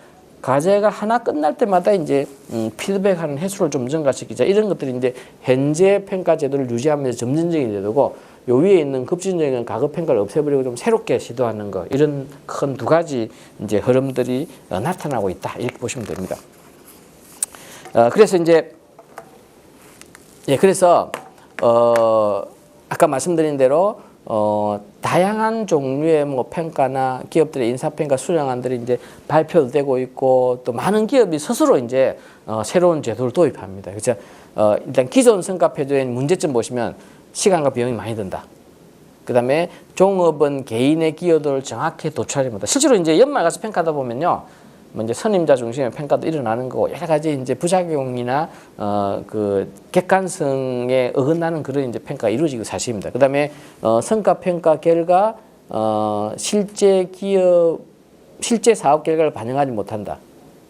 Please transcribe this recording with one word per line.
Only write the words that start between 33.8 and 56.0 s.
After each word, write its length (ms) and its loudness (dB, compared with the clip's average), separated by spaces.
그래서, 240 -2
어, 220 4
일단 220 0
기존 340 4
성과표도의 640 -2
문제점 460 -2
보시면 420 -2
시간과 380 2
비용이 240 -2
많이 200 -6
든다. 300 -8
그다음에 460 0
종업원 720 2
개인의 520 0
기여도를 460 0
정확히 480 -6
도출하지 400 -4
못한다. 160 -8
실제로 280 4
이제 240 4
연말 240 4
가서 180 0
평가하다 320 -2
보면요. 500 -2
뭐 100 -6
이제 100 -4
선임자 420 2
중심의 360 -2
평가도 340 -2
일어나는 420 -2
거고 220 -2
여러 160 -10
가지 260 0
이제 220 -4
부작용이나, 960 -2
어, 500 -2
그 460 -2
객관성에 1300 0
어긋나는 460 0
그런 260 -4
이제 100 -6
평가가 300 -6
이루어지고 360 -2
사실입니다. 460 -6
그다음에, 420 0
어, 220 2
성과 320 2
평가 460 0
결과, 560 2
어, 640 -2